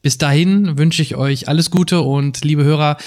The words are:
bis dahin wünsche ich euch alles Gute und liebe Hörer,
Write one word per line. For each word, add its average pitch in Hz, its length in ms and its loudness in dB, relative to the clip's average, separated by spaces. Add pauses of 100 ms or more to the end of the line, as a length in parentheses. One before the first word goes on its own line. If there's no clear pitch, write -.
bis 139 160 -2
dahin 165 580 2
wünsche 160 240 2
ich - 140 -4
euch 131 340 -2
alles 160 220 0
Gute 180 300 2
und 139 420 -2
liebe 147 220 0
Hörer, 147 320 2 (100)